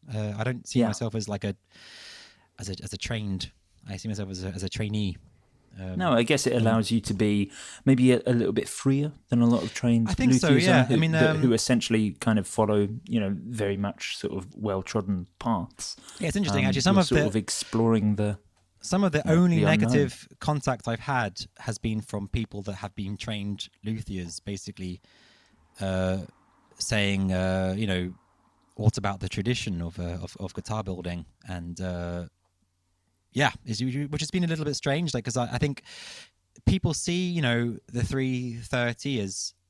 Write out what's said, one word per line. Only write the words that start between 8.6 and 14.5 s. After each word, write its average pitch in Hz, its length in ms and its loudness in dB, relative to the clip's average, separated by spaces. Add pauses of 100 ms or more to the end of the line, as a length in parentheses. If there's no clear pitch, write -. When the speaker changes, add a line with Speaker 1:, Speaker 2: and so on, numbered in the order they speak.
Speaker 2:
freer 139 440 0 (160)
than 120 120 4
a 120 60 6
lot 117 160 4
of 110 100 -4
trained 117 360 2
Speaker 1:
I 95 40 2
think 127 220 4
so, 135 160 4
Speaker 2:
luthiers 160 160 6
Speaker 1:
yeah. 170 140 8
Speaker 2:
are 123 40 6
who, - 100 2
Speaker 1:
I - 40 4
mean, 160 140 4
Speaker 2:
that, 156 180 6
Speaker 1:
um, 156 80 0
Speaker 2:
who 127 140 4
essentially 110 580 2 (100)
kind 110 180 2
of 98 100 -2
follow, 104 400 2 (180)
you 117 140 0
know, 98 140 0 (120)
very 104 300 -2
much - 420 -6
sort - 160 -6
of 92 220 -10